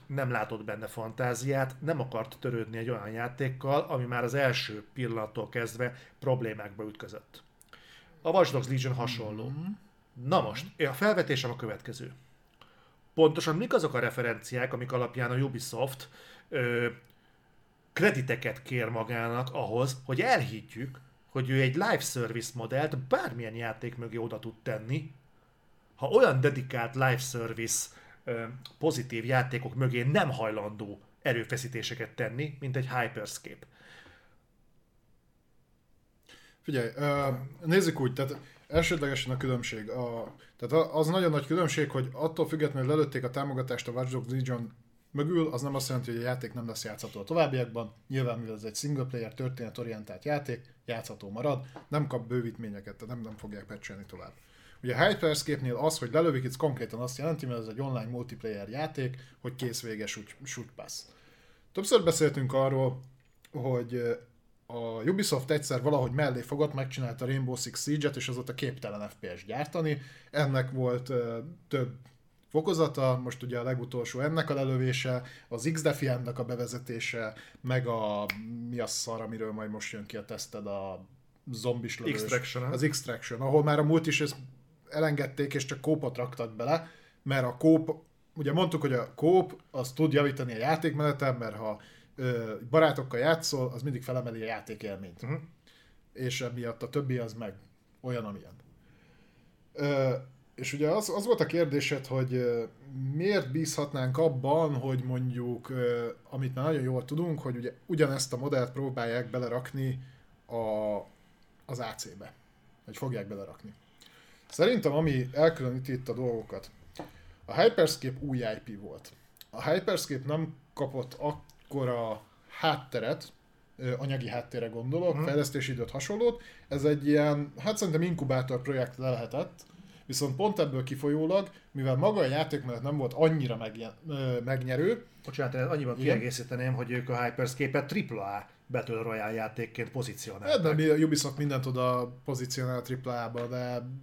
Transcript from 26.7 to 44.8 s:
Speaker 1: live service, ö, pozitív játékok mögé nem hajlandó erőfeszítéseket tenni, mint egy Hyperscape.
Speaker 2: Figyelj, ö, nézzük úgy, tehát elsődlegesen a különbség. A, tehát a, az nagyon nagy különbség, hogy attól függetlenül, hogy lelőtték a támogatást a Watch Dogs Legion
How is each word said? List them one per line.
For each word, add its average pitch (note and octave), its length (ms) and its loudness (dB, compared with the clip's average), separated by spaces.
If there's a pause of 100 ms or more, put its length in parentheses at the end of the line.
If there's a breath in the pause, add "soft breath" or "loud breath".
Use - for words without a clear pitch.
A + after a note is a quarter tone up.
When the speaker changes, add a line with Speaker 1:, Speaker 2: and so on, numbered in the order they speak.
Speaker 1:
live C3 240 6
service, A2+ 720 -2 (360 loud breath)
ö, A#2 200 -4 (360)
pozitív B2 460 0
játékok B2+ 500 2
mögé B2+ 280 2
nem D#3 260 4
hajlandó G#2+ 680 -4 (220)
erőfeszítéseket A#2 920 -2
tenni, B2 440 -4
mint C3 160 -4
egy C3 140 -2
Hyperscape. A#2 760 -6 (3000 loud breath)
Speaker 2:
Figyelj, B2 340 0
ö, C#3+ 320 2 (380)
nézzük E3 340 4
úgy, B2+ 140 2
tehát C3+ 240 -2 (300 loud breath)
elsődlegesen D3 640 2
a B2+ 40 0
különbség. A#2+ 520 -2
A, A#2 440 -4 (240 loud breath)
tehát D3 280 4
a, D3 120 -2
az D#3 100 4
nagyon F3 240 4
nagy D3 140 2
különbség, D#3 460 2
hogy C3 220 0
attól D#3 340 0
függetlenül, C#3+ 420 0
hogy D3+ 80 4
lelőtték C#3 260 2
a B2 60 -2
támogatást C3 580 -2
a B2 40 -4
Watch B2+ 200 -2
Dogs B2+ 200 -4
Legion B2+ 400 -2 (400)